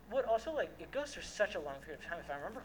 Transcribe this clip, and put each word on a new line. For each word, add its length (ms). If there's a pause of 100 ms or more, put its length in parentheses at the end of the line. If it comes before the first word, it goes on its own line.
(100)
Well, 100
it 60
also, 260
like, 260
it 120
goes 240
through 80
such 320
a 60
long 160
period 240
of 60
time. 140
If 100
I 40
remember 300